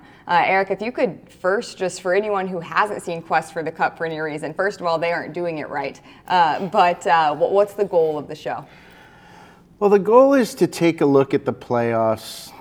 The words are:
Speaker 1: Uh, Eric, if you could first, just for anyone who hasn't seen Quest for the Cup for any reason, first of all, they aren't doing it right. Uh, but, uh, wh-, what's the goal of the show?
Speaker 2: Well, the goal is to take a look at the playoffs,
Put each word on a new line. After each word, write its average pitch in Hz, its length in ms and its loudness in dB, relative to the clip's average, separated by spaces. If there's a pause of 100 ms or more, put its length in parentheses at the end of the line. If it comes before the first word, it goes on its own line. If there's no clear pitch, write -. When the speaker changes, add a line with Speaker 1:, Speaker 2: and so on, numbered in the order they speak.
(300)
Speaker 1:
Uh, 170 160 4
Eric, 190 260 0
if 190 100 -4
you 233 120 -6
could 226 360 -4
first, - 480 -4
just 180 240 -6
for 180 120 0
anyone 202 340 -2
who 185 140 -8
hasn't 175 400 -2
seen 170 200 -8
Quest 160 300 -2
for 165 100 -6
the 156 100 -6
Cup 160 260 -4
for 170 80 -4
any 160 140 -6
reason, 156 340 -6
first 202 260 -2
of 180 60 -6
all, 165 120 0
they 170 140 -2
aren't 151 220 -6
doing 170 240 -6
it 147 100 -10
right. 139 320 -8 (300)
Uh, 170 380 2
but, 175 380 2
uh, 160 300 2
wh-, 160 160 0
what's 202 220 2
the 208 100 -2
goal 160 340 0
of 143 120 -10
the 156 60 -12
show? 139 300 -10 (1120)
Speaker 2:
Well, 208 120 2
the 202 100 6
goal 247 360 6
is 240 200 0
to 175 120 2
take 170 340 0
a 165 40 2
look 139 280 4
at 135 100 0
the - 100 -4
playoffs, 117 960 -2 (120)